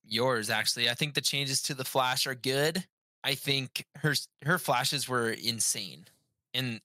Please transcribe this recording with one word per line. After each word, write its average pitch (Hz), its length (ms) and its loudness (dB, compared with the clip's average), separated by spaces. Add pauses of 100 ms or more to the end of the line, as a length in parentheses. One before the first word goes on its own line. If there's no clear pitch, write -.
yours, 113 420 2
actually. 117 400 2
I 120 60 2
think 147 180 -2
the 139 80 -2
changes 135 420 0
to 147 120 -2
the 131 100 -4
flash 127 420 2
are 131 80 -2
good. 143 520 0 (360)
I 139 120 0
think 135 500 -2 (120)
her, 147 180 2 (300)
her 170 120 2
flashes 131 500 0
were 120 240 0
insane. 107 760 -4 (480)
And, 123 300 -4